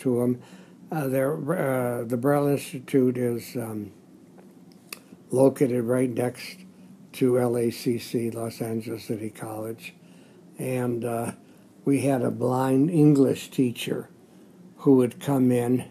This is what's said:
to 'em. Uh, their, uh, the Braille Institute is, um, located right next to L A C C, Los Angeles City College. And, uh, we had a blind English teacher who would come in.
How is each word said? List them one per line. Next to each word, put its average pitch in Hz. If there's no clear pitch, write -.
to 123
'em. 123
Uh, 151
their, 135
uh, 123
the 120
Braille 143
Institute 127
is, 120
um, 107
located 127
right 127
next 120
to 127
L 123
A 117
C 117
C, 117
Los 113
Angeles 113
City 107
College. 110
And, 123
uh, 117
we 139
had 131
a 123
blind 131
English 147
teacher -
who 139
would 123
come 131
in. 123